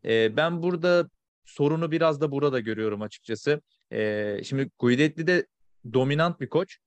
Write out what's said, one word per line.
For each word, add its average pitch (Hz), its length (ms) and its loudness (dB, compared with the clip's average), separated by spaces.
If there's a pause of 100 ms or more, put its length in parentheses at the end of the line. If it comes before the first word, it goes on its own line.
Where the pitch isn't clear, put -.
E, 113 320 2
ben 165 260 0
burada 175 460 2 (360)
sorunu 156 460 0
biraz 160 300 2
da 151 100 0
burada 139 280 0
görüyorum 107 420 -4
açıkçası. 113 600 -4 (300)
E, 107 520 -2
şimdi 135 260 -4 (100)
Guidetti 147 480 2
de 180 180 2 (480)
dominant 147 460 2
bir 131 100 -8
koç. - 380 -2